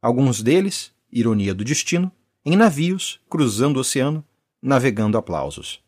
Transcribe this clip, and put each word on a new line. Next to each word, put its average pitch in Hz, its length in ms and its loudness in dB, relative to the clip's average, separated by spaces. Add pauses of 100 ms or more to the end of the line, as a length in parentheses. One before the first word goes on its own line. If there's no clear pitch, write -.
Alguns 120 400 2
deles, 185 520 0 (180)
ironia 107 420 0
do 98 100 -6
destino, 175 480 -2 (320)
em 165 120 2
navios, 180 640 0 (100)
cruzando 135 480 0
o - 20 0
oceano, 143 440 -2 (380)
navegando 117 560 2
aplausos. 73 680 -6